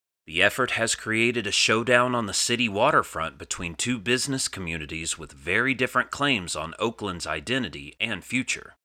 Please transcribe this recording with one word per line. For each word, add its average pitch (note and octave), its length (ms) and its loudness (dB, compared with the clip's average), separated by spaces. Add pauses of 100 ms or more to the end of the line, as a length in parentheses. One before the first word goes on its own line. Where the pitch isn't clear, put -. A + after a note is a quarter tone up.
(280)
The E2 140 2
effort A2+ 300 4
has A2+ 240 0
created A2+ 500 0
a G2+ 60 -4
showdown B2 640 4
on A#2 100 0
the G2 80 -6
city A#2+ 340 2
waterfront G2+ 720 2
between F2 380 -8
two A#2+ 240 -2
business B2+ 480 0
communities D#2+ 720 -6
with D2+ 140 -14
very G2+ 420 0
different B2 340 0
claims A#2 460 -2
on D#2+ 240 -6
Oakland's G2+ 480 -2
identity D#2 720 -4
and G#2+ 240 -4
future. - 500 -4 (120)